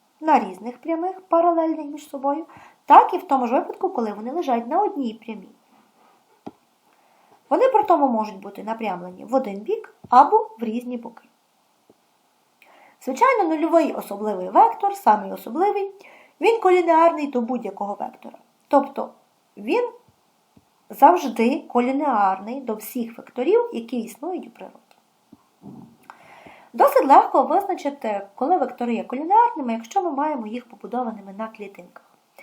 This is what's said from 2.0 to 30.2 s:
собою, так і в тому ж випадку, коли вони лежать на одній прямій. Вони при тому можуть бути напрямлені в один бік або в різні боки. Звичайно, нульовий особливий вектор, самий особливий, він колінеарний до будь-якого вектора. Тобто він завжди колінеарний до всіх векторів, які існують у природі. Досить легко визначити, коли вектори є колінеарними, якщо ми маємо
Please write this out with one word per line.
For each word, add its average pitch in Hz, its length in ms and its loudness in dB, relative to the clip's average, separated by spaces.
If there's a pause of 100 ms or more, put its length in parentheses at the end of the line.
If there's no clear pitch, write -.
собою, 285 360 -4 (400)
так - 280 8
і 370 40 -2
в - 100 -10
тому 262 200 0
ж 226 60 -4
випадку, - 360 -2
коли 220 240 -4
вони 214 180 -12
лежать 262 360 -2
на 320 140 0
одній 277 440 -4
прямій. 196 300 -14 (1900)
Вони 392 180 2
при 480 160 4
тому 302 240 4
можуть 214 320 -2
бути 196 240 -16
напрямлені 202 600 -8
в 226 100 -2
один 202 240 -2
бік 392 360 -8 (140)
або 415 400 6 (100)
в 226 40 -10
різні 240 340 -8
боки. - 260 -18 (1800)
Звичайно, 427 380 2
нульовий 320 500 2
особливий 202 560 -6
вектор, 403 460 0
самий 202 360 2
особливий, 392 600 -4 (500)
він 453 200 4
колінеарний 330 680 4
до 254 140 -2
будь-якого 220 580 -6
вектора. - 380 -14 (300)
Тобто - 420 0 (480)
він 440 320 -2 (1000)
завжди 277 800 4
колінеарний 240 920 0
до 226 140 -6
всіх 226 420 -10
векторів, 415 560 0
які 233 260 -8
існують 302 480 -10
у - 20 -20
природі. - 260 -20 (2000)
Досить 453 340 4
легко 302 360 6
визначити, 285 920 -4
коли 330 220 0
вектори 240 360 -4
є 226 100 -4
колінеарними, 320 720 0
якщо 226 280 -4
ми 349 100 -2
маємо 277 360 -4